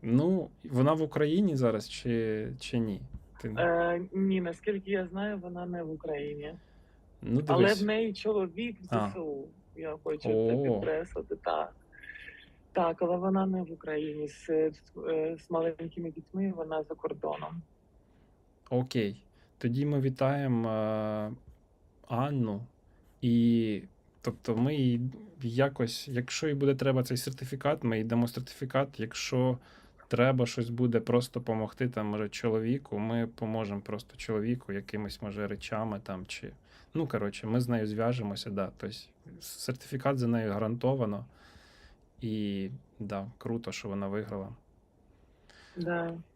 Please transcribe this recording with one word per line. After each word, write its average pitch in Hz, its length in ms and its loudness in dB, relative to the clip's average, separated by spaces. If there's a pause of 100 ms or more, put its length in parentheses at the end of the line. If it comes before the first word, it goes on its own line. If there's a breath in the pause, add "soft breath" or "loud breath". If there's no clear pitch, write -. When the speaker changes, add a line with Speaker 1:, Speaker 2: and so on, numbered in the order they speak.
Speaker 1:
Ну, 151 480 4 (140)
вона 139 300 4
в 156 80 2
Україні 156 540 4
зараз 113 340 2
чи, 113 580 0 (120)
чи - 200 -2
ні? 110 220 -2 (400)
Ти 113 160 -6
Speaker 2:
Е, 170 440 2 (120)
ні, 190 280 2
наскільки 190 500 -2
я 185 160 0
знаю, 196 300 -4
вона 175 280 -8
не 175 180 -4
в 160 80 -6
Україні. 147 640 -6 (680 soft breath)
Speaker 1:
Ну, 117 260 2
Speaker 2:
Але 170 160 8
Speaker 1:
дивись. 202 180 6
Speaker 2:
в 208 40 2
неї 214 280 2
чоловік 208 680 -2
в - 140 -4
Speaker 1:
А. 104 140 2
Speaker 2:
З 98 40 -10
С 185 60 -8
У. 147 260 -6 (300)
Я 160 280 -6
хочу 151 180 -2
це 120 80 -2 (260)
Speaker 1:
О. 139 80 2
Speaker 2:
підкреслити, 120 720 -2
так. 78 380 -2 (1000 loud breath)
Так, 165 280 2
але 175 160 2
вона 190 280 4
не 185 160 0
в 165 100 -6
Україні. 151 560 -4
З, - 180 -14 (260)
з, 151 100 -16 (260)
е, 160 380 0
з - 40 -20
маленькими 165 600 -2
дітьми 185 460 -4
вона 156 260 -2
за 160 120 -8
кордоном. 151 680 -6 (1080 soft breath)
Speaker 1:
Окей. 123 540 0 (380 soft breath)
Тоді 131 240 0
ми 147 160 2
вітаємо, 131 680 2
е, 107 600 0 (760)
Анну. 120 540 0 (600 soft breath)
І, 117 600 4 (400)
тобто, 117 360 -2
ми 135 180 2
їй 123 260 4 (400)
якось, 127 680 0
якщо 127 400 -2
їй 151 60 2
буде 139 220 4
треба 131 280 4
цей 127 140 -2
сертифікат, 135 680 -2
ми 113 140 4
їй 110 60 2
дамо 117 240 4
сертифікат. 135 720 -2
Якщо 127 580 0 (500 loud breath)
треба 127 380 4
щось 117 240 -2
буде 117 300 4
просто 120 420 2
помогти, 110 480 -2
там, 107 180 -2
може, 104 220 -2
чоловіку, 113 720 0
ми 117 280 0
поможемо 110 540 -4
просто - 360 -8
чоловіку 113 560 -2
якимись, 101 480 -6
може, 104 260 -4
речами 104 560 -4
там, 92 220 -8
чи, - 260 -12 (420 soft breath)
ну, 156 140 -2
коротше, 101 400 -4
ми 117 140 2
з 120 60 0
нею 117 200 2
зв'яжемося, 110 640 -2
да. 98 280 -2
Тобто 101 180 -8 (440)
сертифікат - 800 -2
за 123 100 2
нею 113 240 2
гарантовано. 113 760 0 (960 loud breath)
І, 104 480 -2 (300)
да, 98 280 -6 (100)
круто, 117 340 -6
що - 180 -8
вона 101 180 -4
виграла. 101 420 -6 (1300 loud breath)
Speaker 2:
Да. 170 360 -2 (220)